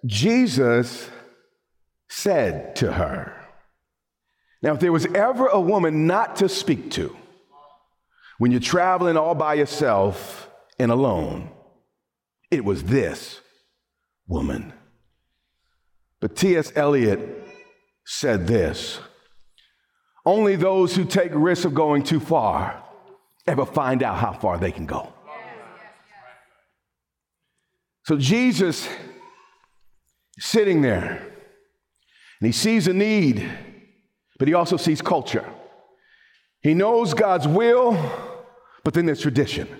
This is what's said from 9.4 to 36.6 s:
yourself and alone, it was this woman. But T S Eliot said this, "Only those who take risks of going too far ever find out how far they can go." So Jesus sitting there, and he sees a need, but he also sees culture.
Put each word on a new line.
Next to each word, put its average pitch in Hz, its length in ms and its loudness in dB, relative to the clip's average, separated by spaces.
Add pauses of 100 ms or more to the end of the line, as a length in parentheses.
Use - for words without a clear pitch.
yourself 110 960 0 (300)
and 120 120 2
alone, 95 580 -2 (1000)
it 131 160 -2
was 95 180 -2
this 95 560 -2 (880)
woman. 71 460 -6 (1500)
But - 160 -6
T 185 200 4
S 156 200 -2
Eliot 135 680 0 (600)
said 104 420 -2
this, 95 520 -2 (1300)
"Only 202 300 4
those 185 400 2
who 190 100 2
take 180 280 0
risks 170 320 2
of 156 80 0
going 147 300 2
too 156 160 0
far 104 640 -2 (640)
ever 131 180 0
find 131 380 -2
out 101 140 -4
how 101 160 -2
far 90 240 -2
they 87 140 -2
can 85 140 -10
go." - 260 -10 (3000)
So 147 120 0
Jesus 180 680 0 (1500)
sitting 196 420 2
there, 104 400 -2 (1200)
and 104 80 -2
he 117 40 2
sees 214 360 2
a 185 60 2
need, 190 540 2 (920)
but 135 80 2
he 156 60 2
also 170 240 2
sees 156 240 0
culture. - 440 -2 (1160)